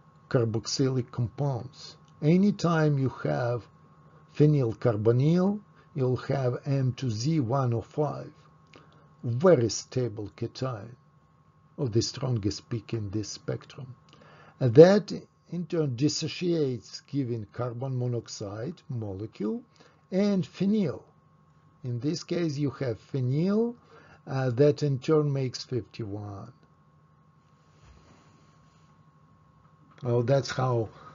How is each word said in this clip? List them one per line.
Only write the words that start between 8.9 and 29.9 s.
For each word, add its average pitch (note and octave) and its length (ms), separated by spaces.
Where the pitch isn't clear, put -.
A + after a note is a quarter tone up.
very B2 460
stable A2 680
cation A#2 580
of C3+ 120
the A2+ 120
strongest A2+ 680
peak A2+ 240
in G#2 180
this G#2 200
spectrum. - 640
And B2 140
that F#3 360
in E3+ 160
turn D3+ 280
dissociates, D3 1080
giving A#2+ 500
carbon B2 440
monoxide A#2+ 920
molecule A2+ 760
and G3 340
phenyl. G3 600
In A#2+ 160
this D3+ 240
case, E3 340
you C#3+ 120
have B2 280
phenyl, F#3 640
uh, C3 240
that D3 320
in C#3 160
turn D3+ 340
makes C3 300
fifty-one. G#2 880